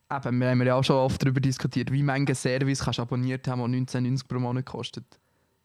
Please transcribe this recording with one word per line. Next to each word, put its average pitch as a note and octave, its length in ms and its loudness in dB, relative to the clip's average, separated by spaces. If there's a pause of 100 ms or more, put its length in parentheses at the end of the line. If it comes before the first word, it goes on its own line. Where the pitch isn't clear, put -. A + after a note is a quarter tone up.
(100)
eben, B2+ 280 -2
wir B2+ 120 4
haben B2+ 120 4
ja B2+ 140 4
auch C3 80 2
schon C#3 120 4
oft C3 260 2
darüber C3+ 180 2
diskutiert, B2+ 520 -2
wie C#3 100 2
manche C3+ 320 0
Service C3+ 460 0
kannst - 180 -2
du B2 40 -2
abonniert B2+ 460 -4
haben, B2+ 140 -2
die B2 160 0
neunzehn B2+ 260 -2
neunzig C3 240 -2
pro B2 100 -4
Monat B2+ 280 -2
kostet. A#2 380 -10 (600)